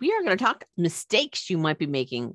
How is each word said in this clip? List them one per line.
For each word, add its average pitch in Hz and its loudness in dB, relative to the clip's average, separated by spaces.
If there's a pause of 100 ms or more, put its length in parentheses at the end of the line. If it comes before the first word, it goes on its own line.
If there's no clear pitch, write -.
we 320 2
are 440 0
gonna 202 2
talk 233 0 (120)
mistakes 214 0
you 180 0
might 156 2
be 151 -2
making 127 -2